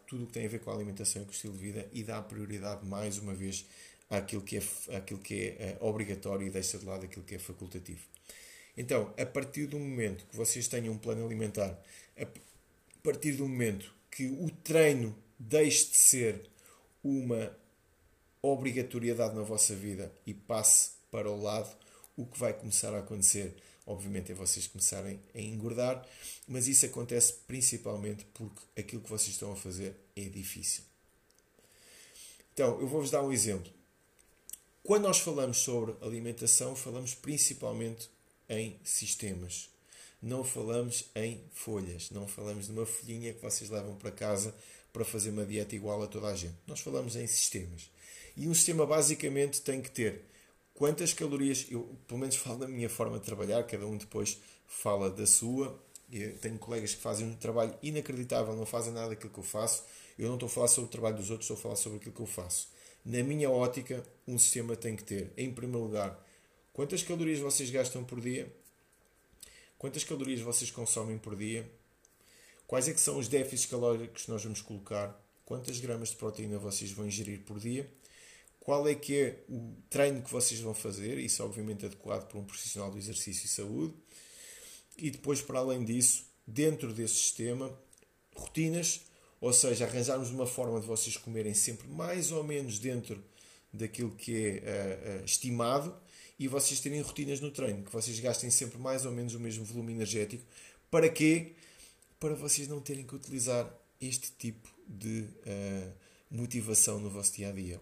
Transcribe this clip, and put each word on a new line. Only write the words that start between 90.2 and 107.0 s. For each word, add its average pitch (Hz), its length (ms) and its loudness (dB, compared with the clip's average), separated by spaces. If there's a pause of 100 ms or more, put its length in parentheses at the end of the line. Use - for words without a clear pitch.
uma 127 160 0
forma 117 340 0
de 104 60 -4
vocês 113 300 0
comerem 110 380 -2
sempre 117 320 2
mais 165 460 -2
ou 156 100 0
menos 139 380 -4
dentro 113 420 -4 (500)
daquilo 110 380 -4
que - 240 -6
é, 110 140 2
eh, 98 160 -2
eh, 98 600 -4
estimado, 127 680 2 (440)
e 135 100 0
vocês 135 320 2
terem 147 200 -2
rotinas 139 400 -2
no 143 100 -4
treino, 104 340 -2
que - 80 -14
vocês 113 260 -2
gastem 120 320 0
sempre 120 280 2
mais 131 280 -2
ou 120 60 -2
menos 120 220 -4
o 117 60 -6
mesmo 113 240 -4
volume 117 280 -6
energético. 110 520 -2 (460)
Para 165 180 8
quê? 160 440 6 (640)
Para 156 160 0
vocês 143 320 2
não 147 140 -4
terem 135 260 -6
que 127 80 -12
utilizar 127 580 0 (280)
este - 320 -4
tipo - 360 -6 (180)
de, 110 380 -4 (220)
eh, 98 420 -4 (420)
motivação 113 680 2
no 104 100 -4